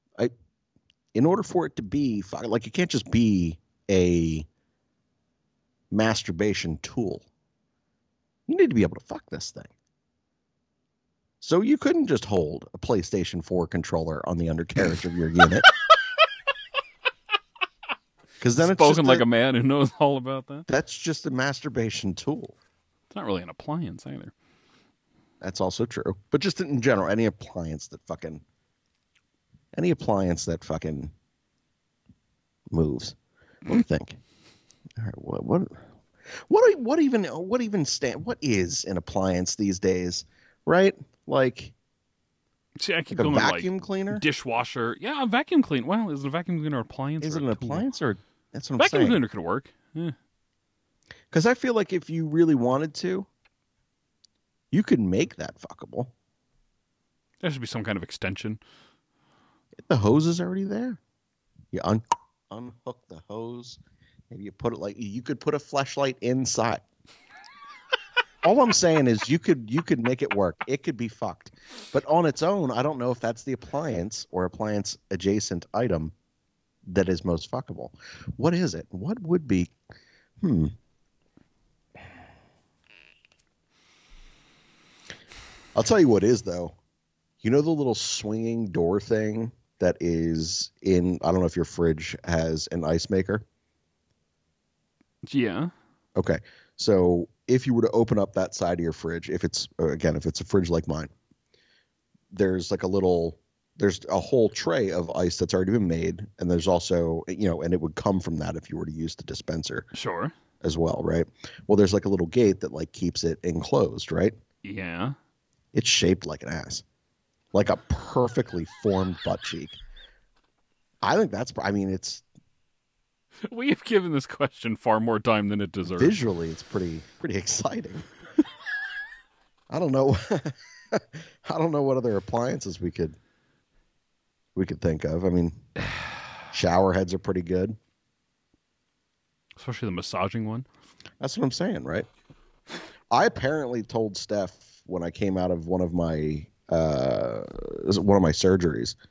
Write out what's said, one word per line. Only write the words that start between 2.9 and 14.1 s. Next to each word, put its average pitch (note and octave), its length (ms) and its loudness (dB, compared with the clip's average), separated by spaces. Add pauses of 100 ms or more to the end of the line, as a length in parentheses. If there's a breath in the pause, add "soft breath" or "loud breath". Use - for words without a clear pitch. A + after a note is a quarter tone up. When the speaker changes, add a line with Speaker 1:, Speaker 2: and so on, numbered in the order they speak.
Speaker 1:
just A#2+ 180 -2
be G2 500 2 (300)
a E2+ 560 4 (1400)
masturbation G2+ 920 0
tool. - 420 -6 (1200)
You E4 100 -2
need F4 140 6
to C3 40 0
be A2 60 4
able F2 160 2
to - 80 -20
fuck - 240 -12
this - 220 -10
thing. - 120 -18 (1800)
So E3+ 220 2
you C4+ 160 4
couldn't C#4+ 300 2
just D3 180 0
hold F2 480 -2
a - 40 -12
PlayStation F#2 640 -2
four F2 260 -2
controller D#2+ 600 -2